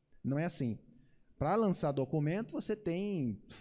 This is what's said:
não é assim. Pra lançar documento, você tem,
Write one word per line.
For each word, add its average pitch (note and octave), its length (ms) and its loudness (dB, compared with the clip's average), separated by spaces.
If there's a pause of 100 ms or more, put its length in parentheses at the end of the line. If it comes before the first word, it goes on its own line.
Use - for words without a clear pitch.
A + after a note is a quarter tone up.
(240)
não C#3 160 0
é E3 60 2
assim. B2+ 340 -2 (580)
Pra D#3+ 180 2
lançar F#3 360 2
documento, D3+ 600 0
você D4 240 -2
tem, E3+ 640 -2 (220)